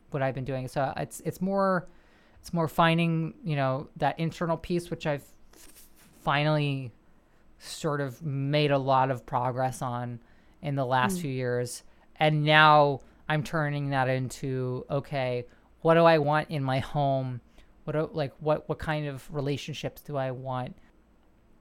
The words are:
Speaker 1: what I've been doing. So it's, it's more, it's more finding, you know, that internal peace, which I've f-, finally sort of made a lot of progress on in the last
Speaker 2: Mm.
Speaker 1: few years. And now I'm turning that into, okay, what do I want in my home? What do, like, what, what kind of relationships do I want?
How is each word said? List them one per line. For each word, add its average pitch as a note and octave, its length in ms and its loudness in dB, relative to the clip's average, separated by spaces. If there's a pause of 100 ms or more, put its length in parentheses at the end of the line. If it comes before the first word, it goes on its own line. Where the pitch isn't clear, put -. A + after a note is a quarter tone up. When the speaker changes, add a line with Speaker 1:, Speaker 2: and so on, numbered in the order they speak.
(100)
Speaker 1:
what C#3 120 -2
I've C3+ 120 0
been C3 100 -6
doing. C3 240 -6
So C#3 280 -2
it's, - 240 -8
it's - 200 -6
more, F#3+ 480 0 (520)
it's - 120 -16
more E3 160 0
finding, E3 640 2 (100)
you D#3+ 140 -2
know, C3 400 -2
that C#3+ 240 0
internal E3 380 -2
peace, F3 320 -4
which E3 160 -6
I've C#3+ 180 -4 (300)
f-, - 340 -20 (340)
finally C#3+ 680 0 (680)
sort D3 440 -4
of C3+ 200 -8
made C#3+ 500 0
a C#3+ 60 4
lot C3 320 4
of B2 140 -4
progress B2+ 560 -2
on A#2+ 400 -6 (400)
in C#3+ 140 -4
the C#3 100 0
last B2+ 320 2
Speaker 2:
Mm. F3 60 -6
Speaker 1:
few D3 80 -4
years. B2 520 -4 (340)
And D#3 280 2
now D3+ 560 8 (300)
I'm D3+ 120 0
turning D3 460 -4
that C3+ 200 0
into, C3 800 -4
okay, C3 560 -4 (340)
what D#3+ 140 6
do E3+ 100 8
I E3 140 8
want D3 320 0
in D3 120 -4
my C3+ 180 0
home? C3 600 -2 (440)
What D3 100 -8
do, D#3 180 -2
like, D3 260 -4
what, D3+ 300 -2
what D#3 100 -4
kind D3+ 280 -4
of C#3 280 -12
relationships C#3+ 680 -6
do C#3+ 160 -8
I C3 120 -4
want? B2+ 460 -8 (840)